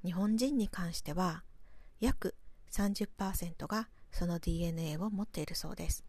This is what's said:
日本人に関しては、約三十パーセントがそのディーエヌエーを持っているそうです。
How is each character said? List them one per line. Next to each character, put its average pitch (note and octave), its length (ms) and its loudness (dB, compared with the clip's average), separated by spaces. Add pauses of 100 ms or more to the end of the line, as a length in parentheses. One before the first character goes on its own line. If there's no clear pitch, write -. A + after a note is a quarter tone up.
日 F3+ 60 0
本 G3+ 260 2
人 C4 220 4
に G#3 100 4
関 E3+ 260 -4
し - 60 -4
て - 120 -4
は、 E3+ 320 0 (560)
約 - 340 2 (340)
三 G3+ 240 2
十 G3+ 140 0
パ F#3+ 220 -2
ー G3 80 0
セ F3 140 0
ン - 20 -8
ト - 160 -8
が A3 200 0 (220)
そ - 160 2
の E3+ 140 2
デ - 100 0
ィ E3 120 4
ー E3+ 80 2
エ - 20 -2
ヌ E3 100 -2
エ D#3 140 0
ー D#3+ 40 0
を G#3+ 100 0
持 G3+ 120 0
っ G#3+ 60 -2
て - 120 -6
い D#3 60 0
る - 80 -4
そ - 160 -2
う - 60 -6
で E3+ 140 -2
す。 - 180 4